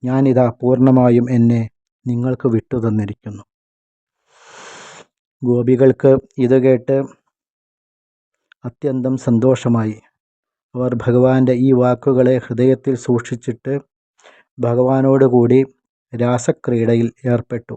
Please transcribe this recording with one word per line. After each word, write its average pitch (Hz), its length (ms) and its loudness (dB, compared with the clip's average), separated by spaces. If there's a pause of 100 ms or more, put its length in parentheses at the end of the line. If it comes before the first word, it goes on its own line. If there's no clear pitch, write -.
ഞാനിതാ 127 560 0
പൂർണ്ണമായും 123 680 2
എന്നെ 117 380 0 (380)
നിങ്ങൾക്ക് 123 420 -4
വിട്ടുതന്നിരിക്കുന്നു." 107 960 -6 (2000)
ഗോപികൾക്ക് 127 760 2 (200)
ഇത് 127 200 2
കേട്ട് 131 380 0 (1700)
അത്യന്തം 131 520 -6
സന്തോഷമായി. 117 800 0 (760)
അവർ 127 200 -4
ഭഗവാന്റെ 127 580 2
ഈ 131 200 2
വാക്കുകളെ 127 680 0
ഹൃദയത്തിൽ 127 560 -2
സൂക്ഷിച്ചിട്ട് 120 800 -6 (840)
ഭഗവാനോടുകൂടി 127 1040 2 (480)
രാസക്രീഡയിൽ 117 960 -2 (180)
ഏർപ്പെട്ടു. 120 500 -6